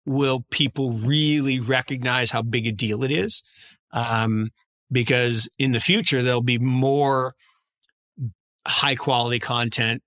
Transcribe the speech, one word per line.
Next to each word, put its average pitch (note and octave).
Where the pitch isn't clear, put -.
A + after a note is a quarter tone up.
will C3+
people C3+
really C#3
recognize B2+
how A#2
big A#2
a A2+
deal G#2+
it C3
is. F#3
Um, A2+
because A#2+
in C3+
the A#2
future, F3
there'll B2
be A#2+
more C3
high C#3
quality A#2+
content. A#2